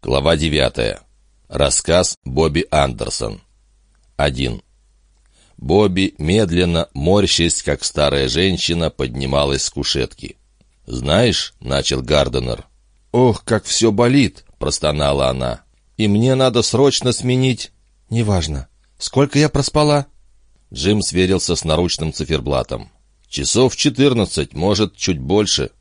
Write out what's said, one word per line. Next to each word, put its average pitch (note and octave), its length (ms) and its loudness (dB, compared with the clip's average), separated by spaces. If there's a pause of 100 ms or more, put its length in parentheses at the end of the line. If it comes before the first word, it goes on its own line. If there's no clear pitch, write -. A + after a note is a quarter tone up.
Глава C#2+ 320 2
девятая. C2+ 600 -2 (500)
Рассказ E2 720 0
Бобби D2+ 460 0
Андерсон. A1+ 720 -4 (760)
Один. B1+ 440 -2 (960)
Бобби, F#2 640 2
медленно, F2 720 0
морщась, E2 720 2
как C#2+ 200 -4
старая C#2 460 0
женщина, E2+ 600 0
поднималась C2+ 720 -2
с - 80 -6
кушетки. - 680 -6 (480)
"Знаешь", — D#2 760 0
начал C2+ 440 -4
Гарденер. B1+ 640 -2 (440)
"Ох, A#2+ 320 2
как G#2+ 220 0
все A2+ 260 2
болит", — A#2+ 540 2 (140)
простонала C#2+ 680 0
она. B1+ 320 -4 (360)
"И A2 100 0
мне A#2 280 4
надо B2+ 260 2
срочно C3 500 2
сменить". B2+ 600 -2 (400)
"Неважно. F2+ 560 -2 (320)
Сколько C#3+ 400 0
я D3+ 100 4
проспала?" D3 560 0 (680)
Джим G2 300 0
сверился F2+ 540 0
с - 100 -6
наручным D#2+ 480 0
циферблатом. C2+ 760 -4 (360)
"Часов G#2+ 480 0
четырнадцать, A#2 800 0
может, F#2+ 420 -2
чуть E2+ 240 -4
больше". D2+ 600 0